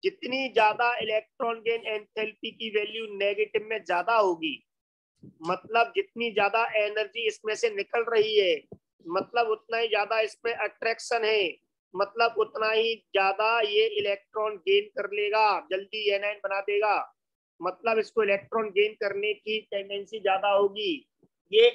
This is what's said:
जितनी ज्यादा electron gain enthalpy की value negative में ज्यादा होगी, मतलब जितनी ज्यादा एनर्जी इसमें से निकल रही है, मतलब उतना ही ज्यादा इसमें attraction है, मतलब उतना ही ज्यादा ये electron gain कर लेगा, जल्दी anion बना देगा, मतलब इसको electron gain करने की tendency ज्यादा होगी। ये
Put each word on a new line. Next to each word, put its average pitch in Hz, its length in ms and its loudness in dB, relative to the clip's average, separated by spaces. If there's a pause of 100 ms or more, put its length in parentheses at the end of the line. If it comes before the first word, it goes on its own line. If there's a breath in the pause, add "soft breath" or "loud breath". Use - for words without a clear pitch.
जितनी 254 480 -2
ज्यादा 220 480 4
electron 226 640 -4
gain 226 260 -2
enthalpy 214 640 -6
की 226 180 -10
value 214 440 -4
negative 208 520 -2
में 220 140 -6
ज्यादा 180 360 0
होगी, 165 380 0 (880)
मतलब 220 540 0
जितनी 226 340 -4
ज्यादा 208 340 2 (140)
एनर्जी 214 480 -2
इसमें 214 300 -4
से 233 160 0
निकल 208 360 -4
रही 220 300 4
है, 175 180 4 (500)
मतलब 220 440 -2
उतना 226 280 -4
ही 233 100 0
ज्यादा 208 340 0
इसमें 233 320 -4
attraction 226 720 -4
है, 208 340 2 (360)
मतलब 226 440 0
उतना 214 320 0
ही 226 240 0
ज्यादा 214 680 0
ये 214 240 2 (120)
electron 208 600 -2
gain 202 380 2
कर 202 160 -6
लेगा, 208 480 2 (100)
जल्दी 202 400 -4
anion 202 340 -2
बना 196 180 -2
देगा, 208 340 0 (640)
मतलब 220 380 -2
इसको 220 240 0
electron 208 480 -2
gain 208 260 2
करने 202 380 -4
की 214 280 -6
tendency 202 580 -8
ज्यादा 190 300 0
होगी। 196 540 0 (480)
ये 226 220 8